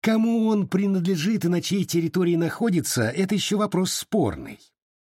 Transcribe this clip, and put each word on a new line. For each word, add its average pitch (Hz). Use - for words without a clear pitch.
Кому 226
он 208
принадлежит 190
и 175
на 175
чьей 190
территории 170
находится, 170
это 185
ещё 202
вопрос 208
спорный. -